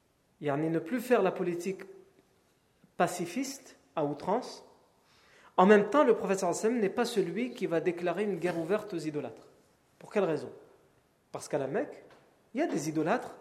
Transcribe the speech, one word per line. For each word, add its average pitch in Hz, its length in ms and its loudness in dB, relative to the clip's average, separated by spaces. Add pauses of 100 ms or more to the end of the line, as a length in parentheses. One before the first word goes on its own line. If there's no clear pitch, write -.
(400)
yani 147 280 0
ne 165 100 0
plus 226 220 -4
faire 220 220 2
la 180 100 2
politique 175 500 -4 (1160)
pacifiste - 760 -4 (200)
à 160 80 0
outrance, 180 600 -4 (920)
en 185 100 8
même 208 240 8
temps, 294 140 6
le 240 100 6
prophète 190 260 0
sallallahu 170 180 0
alayhi 214 80 -2
wa 226 40 2
sallam 247 100 0
n'est 190 140 0
pas 240 100 0
celui 196 480 -2
qui 190 140 -4
va 165 140 0
déclarer 175 440 -2
une 202 120 -2
guerre 170 220 -2
ouverte 185 360 -2
aux 170 40 -6
idolâtres. 147 500 -8 (500)
Pour - 140 -18
quelle 202 120 2
raison ? 139 260 -2 (800)
Parce - 180 -10
qu'à 151 100 -2
la 135 100 -2
Mecque, 220 360 -6 (500)
il 233 60 -2
y - 20 0
a 349 40 2
des 156 220 -4
idolâtres 160 520 -2